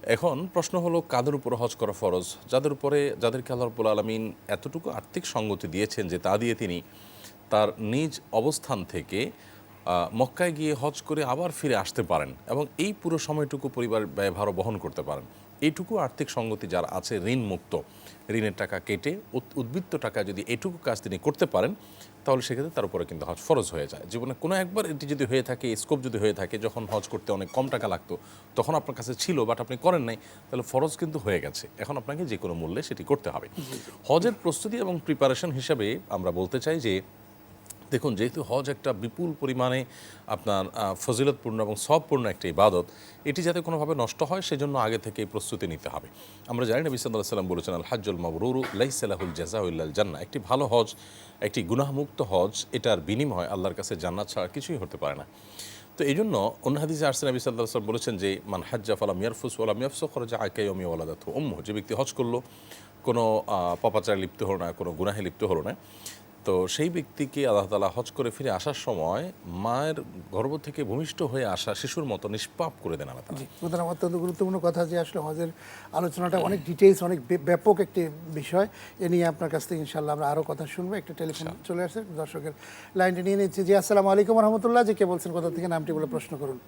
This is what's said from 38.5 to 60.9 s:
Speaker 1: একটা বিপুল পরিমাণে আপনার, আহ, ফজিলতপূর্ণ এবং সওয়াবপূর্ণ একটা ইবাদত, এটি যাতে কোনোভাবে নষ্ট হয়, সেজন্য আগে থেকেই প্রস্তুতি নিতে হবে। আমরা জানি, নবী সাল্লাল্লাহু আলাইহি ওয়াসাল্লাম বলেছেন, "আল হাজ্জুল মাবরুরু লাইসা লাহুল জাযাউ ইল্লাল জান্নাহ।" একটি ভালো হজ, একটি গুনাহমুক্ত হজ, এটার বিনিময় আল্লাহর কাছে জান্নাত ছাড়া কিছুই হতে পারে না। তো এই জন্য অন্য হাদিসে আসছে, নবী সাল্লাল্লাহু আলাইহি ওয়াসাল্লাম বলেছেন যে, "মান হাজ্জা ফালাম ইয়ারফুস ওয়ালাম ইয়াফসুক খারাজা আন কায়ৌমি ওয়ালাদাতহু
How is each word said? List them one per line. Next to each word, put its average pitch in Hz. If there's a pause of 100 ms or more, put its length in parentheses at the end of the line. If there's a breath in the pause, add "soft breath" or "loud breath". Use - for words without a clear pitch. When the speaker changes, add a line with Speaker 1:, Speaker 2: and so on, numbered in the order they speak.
Speaker 1:
একটা 135
বিপুল 120
পরিমাণে 127 (420 loud breath)
আপনার, 101 (100)
আহ, 98
ফজিলতপূর্ণ 120
এবং 107
সওয়াবপূর্ণ 143
একটা 95
ইবাদত, 90 (400 loud breath)
এটি 147
যাতে 170
কোনোভাবে 160
নষ্ট 120
হয়, 180
সেজন্য 143
আগে 113
থেকেই 104
প্রস্তুতি 101
নিতে 78
হবে। - (400 loud breath)
আমরা 120
জানি, 117
নবী 143
সাল্লাল্লাহু 127
আলাইহি 110
ওয়াসাল্লাম 98
বলেছেন, 90
"আল 87
হাজ্জুল 101
মাবরুরু 90 (100)
লাইসা 127
লাহুল 95
জাযাউ 87
ইল্লাল 80
জান্নাহ।" 80
একটি 135
ভালো 127
হজ, 113 (460 loud breath)
একটি 104
গুনাহমুক্ত 139
হজ, 95
এটার 110
বিনিময় 101
আল্লাহর 92
কাছে 98
জান্নাত 90
ছাড়া 90
কিছুই 143
হতে 95
পারে 73
না। 71 (720 loud breath)
তো 160
এই 143
জন্য 143
অন্য 143
হাদিসে 156
আসছে, 139
নবী 127
সাল্লাল্লাহু -
আলাইহি 117
ওয়াসাল্লাম 110
বলেছেন 113
যে, 98
"মান 95 (100)
হাজ্জা 107
ফালাম 98
ইয়ারফুস 113
ওয়ালাম 110
ইয়াফসুক 139
খারাজা 117
আন 107
কায়ৌমি 98
ওয়ালাদাতহু 80